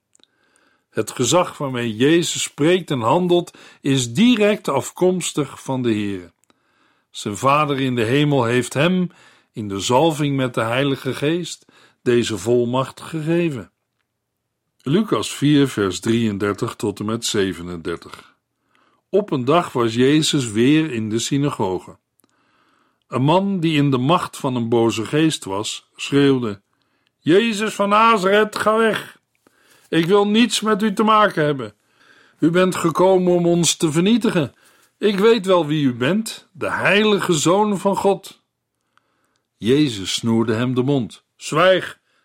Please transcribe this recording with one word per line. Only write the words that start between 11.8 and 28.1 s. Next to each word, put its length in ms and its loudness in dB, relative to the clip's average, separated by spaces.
deze 360 2
volmacht 600 -2
gegeven. 720 -4
Lucas 500 -2
vier, 360 2
vers 320 -2
drieëndertig 720 -2
tot 240 -6
en 60 -6
met 200 -4
zevenendertig. 1120 -6
Op 220 0
een 140 -2
dag 280 2
was 220 0
Jezus 560 2
weer 420 2
in 160 -4
de 100 -2
synagoge. 800 -4
Een 140 -2
man 380 2
die 160 0
in 140 2
de 80 0
macht 380 0
van 180 -4
een 140 -2
boze 360 2
geest 400 -2
was, 520 -10
schreeuwde: 640 0
"Jezus 540 0
van 140 -2
Nazareth, 680 2